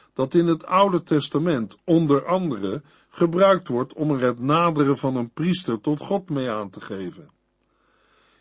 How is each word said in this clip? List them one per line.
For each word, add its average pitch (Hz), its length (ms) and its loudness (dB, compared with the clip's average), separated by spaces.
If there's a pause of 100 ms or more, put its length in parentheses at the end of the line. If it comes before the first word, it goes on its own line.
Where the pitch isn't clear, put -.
(140)
dat 135 200 -4
in 170 140 4
het 160 180 -2
Oude 185 380 2
Testament 147 800 -2
onder 160 420 4
andere 143 560 -2 (280)
gebruikt 180 580 2
wordt 127 260 -4
om 151 180 -2
er 131 100 -2
het 123 180 0
naderen 147 580 2
van 131 180 -4
een 120 140 -4
priester 165 520 -4
tot 147 180 -2
God 185 300 -6
mee 131 200 -4
aan 107 200 -6
te 101 120 -20
geven. 90 480 -12 (1120)